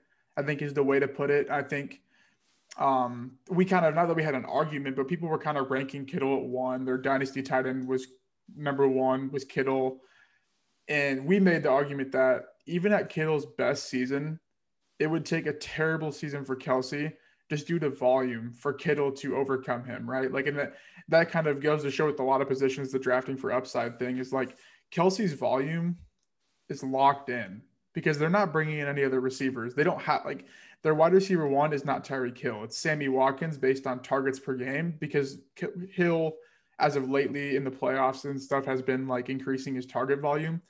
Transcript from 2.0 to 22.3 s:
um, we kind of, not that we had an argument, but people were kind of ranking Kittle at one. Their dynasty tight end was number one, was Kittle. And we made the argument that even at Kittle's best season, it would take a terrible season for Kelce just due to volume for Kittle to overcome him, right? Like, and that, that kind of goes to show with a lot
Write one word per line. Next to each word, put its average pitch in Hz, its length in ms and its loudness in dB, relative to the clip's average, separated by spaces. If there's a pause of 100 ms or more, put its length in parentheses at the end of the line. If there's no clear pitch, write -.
um, 127 640 0 (100)
we 185 160 4
kind 185 220 4
of, 151 80 2
not 170 140 4
that 165 80 2
we 160 60 0
had 151 120 0
an 127 100 -4
argument, 139 520 -2
but 135 120 -2
people 170 200 -4
were 156 100 0
kind 151 180 -2
of 131 140 -2
ranking 135 340 -4
Kittle 135 320 0
at - 60 -2
one. 127 420 -4
Their 127 140 0
dynasty 135 440 0
tight 131 240 0
end 131 200 -4
was 131 220 -2 (460)
number 139 340 2
one, 131 420 2
was 139 140 -6
Kittle. 131 580 0 (840)
And 143 360 0
we 190 160 4
made 170 220 6
the 147 80 2
argument 139 420 0
that 131 320 4 (220)
even 175 260 0
at 196 160 2
Kittle's 156 380 0
best 131 420 -2
season, 139 520 -2 (580)
it 151 80 2
would 156 180 -2
take 160 220 -2
a 147 60 -2
terrible 156 600 -2
season 143 320 -8
for 131 120 -4
Kelce 147 560 -2 (380)
just 147 160 -4
due 170 120 0
to 151 120 0
volume 127 640 0
for 143 200 -4
Kittle 143 400 0
to 135 240 -4
overcome 131 480 -2
him, 113 240 -8
right? 131 240 -2
Like, 139 140 -2
and 147 120 -2
that, 143 160 -4 (340)
that 165 220 4
kind 160 160 0
of 143 140 0
goes 151 220 2
to 143 80 -2
show 156 160 0
with 143 120 0
a 131 60 0
lot 135 160 4